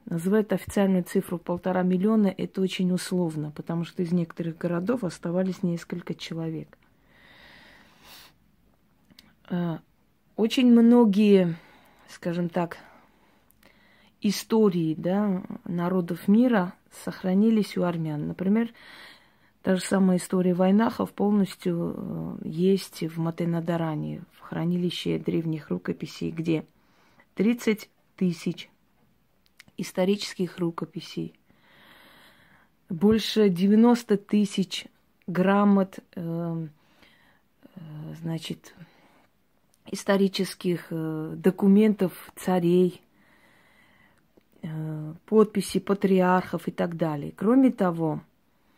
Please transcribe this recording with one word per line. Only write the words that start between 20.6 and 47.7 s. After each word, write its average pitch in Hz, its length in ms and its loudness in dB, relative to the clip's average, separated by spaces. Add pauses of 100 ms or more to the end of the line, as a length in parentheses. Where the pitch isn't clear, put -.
полностью, 180 1300 -4
э, - 60 -10
есть 185 560 0
в 165 160 -8
Матенадаране, 165 1120 -4
в - 80 -20
хранилище 170 800 -4
древних 160 500 -4
рукописей, - 600 -8
где 151 340 -4 (720)
тридцать 220 560 -2 (240)
тысяч - 560 -4 (1080)
исторических 190 800 -2
рукописей, 170 800 -8 (1500)
больше 208 600 2
девяносто 214 680 4
тысяч 202 720 -2 (400)
грамот, 196 720 2 (160)
э, 165 520 -6 (1080)
э, 185 40 -18 (400)
значит, 165 540 -8 (1200)
исторических, 190 960 -2
э, 160 480 -8
документов 196 960 2
царей, 180 640 2 (1600)
э, 156 500 -10 (140)
подписи 208 520 4
патриархов 185 880 2
и 180 40 -6
так 175 260 -4
далее. 156 340 -4
Кроме 254 400 4